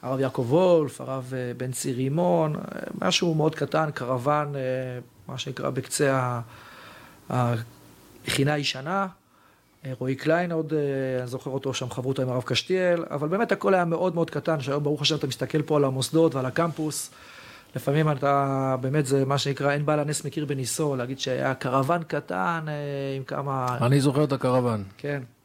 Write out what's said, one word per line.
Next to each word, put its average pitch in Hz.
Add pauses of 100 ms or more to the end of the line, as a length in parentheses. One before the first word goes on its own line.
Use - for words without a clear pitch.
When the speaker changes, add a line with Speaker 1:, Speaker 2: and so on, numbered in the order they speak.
Speaker 1:
הרב 131
יעקב 131
וולף, 165
הרב, 131
אה, 123
בן 127
צבי 139
רימון, 156
אה, - (400)
משהו 175
מאוד 156
קטן, 156
קרוון, 143
אה, 135 (680)
מה 127
שנקרא 135
בקצה 135
ה-, 123 (880)
המכינה -
הישנה, 151 (760)
אה, 135
רועי 131
קליין 170
עוד, 156
אה, 135
אני 123
זוכר 127
אותו 131
שם, 123
חברותא 131
עם 127
הרב 127
קשתיאל, 175
אבל 147
באמת 196
הכל 196
היה 180
מאוד 170
מאוד 165
קטן, 151
שהיום 139
ברוך 147
השם 151
אתה 147
מסתכל 135
פה 151
על 143
המוסדות 135
ועל 131
הקמפוס, 156 (640)
לפעמים 151
אתה, 135
באמת 135
זה 135
מה 139
שנקרא, 143
אין 147
בעל 151
הנס 147
מכיר 151
בניסו, 139
להגיד 127
שהיה 131
קרוון 135
קטן, 165
אה, 151 (440)
עם 135
כמה 135
Speaker 2:
אני 135
זוכר 143
את 139
הקרוון. 123 (140)
Speaker 1:
כן. 143 (220)